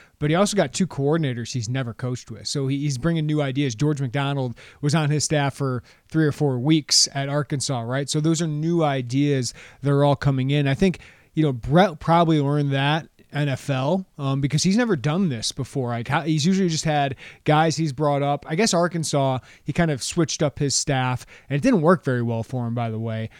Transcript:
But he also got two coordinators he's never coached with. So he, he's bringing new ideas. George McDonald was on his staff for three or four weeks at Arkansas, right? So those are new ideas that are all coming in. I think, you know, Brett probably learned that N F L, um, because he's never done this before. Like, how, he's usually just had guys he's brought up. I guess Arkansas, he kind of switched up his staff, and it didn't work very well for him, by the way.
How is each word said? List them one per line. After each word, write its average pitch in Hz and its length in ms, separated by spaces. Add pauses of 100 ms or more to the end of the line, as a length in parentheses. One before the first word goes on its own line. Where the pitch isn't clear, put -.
(200)
But 147 100
he 160 60
also 202 200
got 160 160
two 190 140
coordinators 139 680
he's 117 160
never 123 280
coached 127 340
with. 110 160
So 139 220
he, 139 100
he's 139 220
bringing 165 260
new 151 160
ideas. 135 320
George 143 260
McDonald 139 560 (260)
was 143 120
on 151 160
his 147 140
staff 143 320
for 127 260 (280)
three 160 160
or 143 60
four 135 280
weeks 151 560
at 139 120
Arkansas, 143 540
right? 131 260
So 156 140
those 160 180
are 170 80
new 160 360
ideas 135 720 (260)
that 135 100
are 143 120
all 143 120
coming 135 360
in. 143 160
I 135 80
think, 190 240 (340)
you 160 80
know, 151 100
Brett 151 480
probably 165 400
learned 143 320
that 139 360 (260)
N 147 140
F 131 220
L, 143 360 (120)
um, 139 240
because 143 200
he's 190 140
never 226 220
done 156 320
this 113 240
before. 123 380
Like, 117 180
how, 151 120
he's 151 240
usually 190 220
just 160 160
had 143 320 (300)
guys 156 320
he's 156 160
brought 143 280
up. 143 240
I 156 100
guess 220 180
Arkansas, 151 640 (240)
he - 80
kind 170 180
of 139 140
switched - 400
up 131 160
his 143 160
staff, 127 500 (240)
and 139 60
it 143 60
didn't 220 200
work 160 220
very 123 180
well 117 220
for 120 240
him, 117 80
by 117 140
the 110 100
way. 113 300 (100)